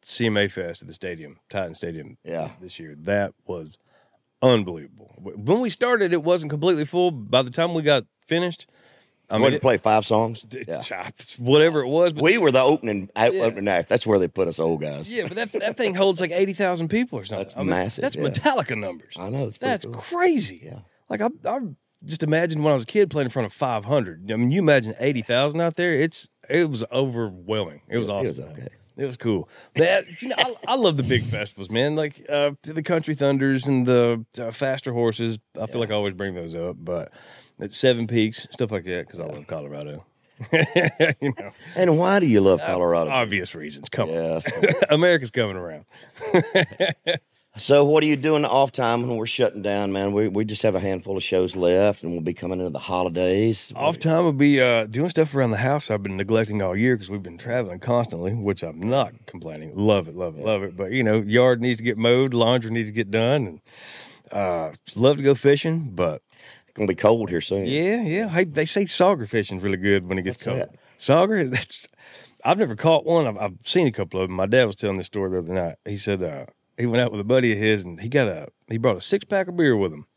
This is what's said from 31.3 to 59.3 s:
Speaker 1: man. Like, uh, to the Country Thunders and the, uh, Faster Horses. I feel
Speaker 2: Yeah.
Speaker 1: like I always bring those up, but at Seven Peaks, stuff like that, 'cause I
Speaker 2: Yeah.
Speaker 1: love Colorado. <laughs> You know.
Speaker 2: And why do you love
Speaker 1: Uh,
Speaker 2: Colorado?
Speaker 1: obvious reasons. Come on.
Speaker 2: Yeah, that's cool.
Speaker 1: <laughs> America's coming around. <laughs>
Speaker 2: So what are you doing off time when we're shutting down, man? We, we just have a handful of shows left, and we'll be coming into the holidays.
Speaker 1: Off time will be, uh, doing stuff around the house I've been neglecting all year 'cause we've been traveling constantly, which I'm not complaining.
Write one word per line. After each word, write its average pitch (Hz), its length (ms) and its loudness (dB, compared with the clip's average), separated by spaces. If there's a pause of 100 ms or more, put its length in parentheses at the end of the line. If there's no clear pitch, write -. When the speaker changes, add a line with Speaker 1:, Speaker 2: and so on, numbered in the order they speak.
Speaker 1:
man. 131 260 0
Like, 151 340 -6
uh, 143 220 0 (120)
to 151 100 -12
the 165 80 -4
Country 160 320 -2
Thunders 135 540 2
and 131 180 2
the, 120 400 4 (160)
uh, 117 100 -6
Faster 135 400 -4
Horses. 113 460 -2 (180)
I 113 120 -8
feel - 80 -10
Speaker 2:
Yeah. - 60 -2
Speaker 1:
like 110 100 -2
I - 20 -2
always 101 220 -2
bring 95 180 -6
those 85 220 -10
up, 85 240 -6
but 82 320 -8 (480)
at 101 140 -10
Seven 120 340 2
Peaks, 110 420 0
stuff 110 220 -4
like 92 140 -6
that, 87 220 -6
'cause - 120 -18
I 78 80 -8
Speaker 2:
Yeah. 76 60 -12
Speaker 1:
love 76 140 -16
Colorado. 73 580 -12 (180)
<laughs> - 280 -12 (720)
You 139 160 -2
know. 101 140 -14 (240)
Speaker 2:
And 175 240 6
why 190 200 4
do 175 60 4
you 110 160 8
love 92 200 6
Speaker 1:
Uh, 78 60 -6
Speaker 2:
Colorado? 85 440 2
Speaker 1:
obvious 98 420 -2
reasons. 76 360 -12
Come - 200 -4
on. 82 60 -4
Speaker 2:
Yeah, 82 120 -2 (120)
that's - 120 -8
cool. - 120 -2 (260)
Speaker 1:
<laughs> - 0 -
America's 151 420 2
coming 104 260 -2
around. 82 280 -12 (480)
<laughs> 180 240 2 (960)
Speaker 2:
So 143 300 4
what 151 180 4
are - 20 2
you 151 100 2
doing 147 300 0
off 135 260 2
time 120 360 0
when 120 100 -4
we're 110 80 -4
shutting 107 380 -2
down, 101 280 -2
man? 98 200 0
We, 104 160 2
we 101 180 -2
just 107 160 -6
have 107 140 2
a 92 40 0
handful 95 380 -4
of 90 60 -6
shows 90 320 0
left, 92 480 2
and 85 80 -6
we'll 85 100 -6
be 85 140 -4
coming 92 240 -6
into 90 100 -4
the 71 80 -8
holidays. 92 960 -2
Speaker 1:
Off 156 220 -2
time 160 280 2
will 160 60 2
be, 143 300 4
uh, 120 240 4
doing 127 240 -4
stuff 156 240 0
around 131 160 2
the 107 80 0
house 135 320 -2
I've 104 140 -2
been 95 140 -6
neglecting 107 440 0
all 92 160 0
year 123 180 4
'cause 95 140 -10
we've 101 140 -6
been 85 160 -14
traveling 117 400 -4
constantly, 113 560 -2
which 101 260 -2
I'm 80 180 -10
not 120 460 -2
complaining. 78 480 -14